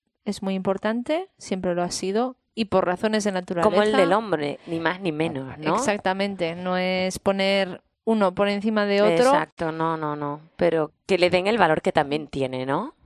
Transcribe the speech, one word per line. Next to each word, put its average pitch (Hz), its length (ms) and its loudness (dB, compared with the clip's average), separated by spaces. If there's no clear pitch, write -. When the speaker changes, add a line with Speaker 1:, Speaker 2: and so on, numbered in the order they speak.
Speaker 1:
es 202 180 -6
muy 196 120 -2
importante, 226 840 -2
siempre 185 380 -4
lo 175 80 0
ha 175 80 -2
sido, 220 460 -4
y 220 120 -4
por 185 200 2
razones 208 380 0
de 202 80 -2
naturaleza. 185 360 0
Speaker 2:
Como 202 140 4
el 214 100 2
del 185 200 4
hombre, 170 540 0
ni 165 140 -4
más 170 200 -2
ni 190 120 -2
menos, 139 460 -4
¿no? 151 160 -2
Speaker 1:
Exactamente, 190 800 -2
no 180 220 -2
es 185 420 -2
poner 196 640 0
uno 208 320 2
por 202 120 2
encima 208 380 0
de 202 160 4
otro. 214 240 4
Speaker 2:
Exacto, 165 460 0
no, 160 240 -2
no, 151 200 -4
no. 147 240 -6
Pero 165 360 0
que 190 120 2
le 175 100 4
den 180 200 0
el 226 100 2
valor 160 240 4
que 190 100 0
también 147 360 0
tiene, 131 380 -4
¿no? 180 280 -2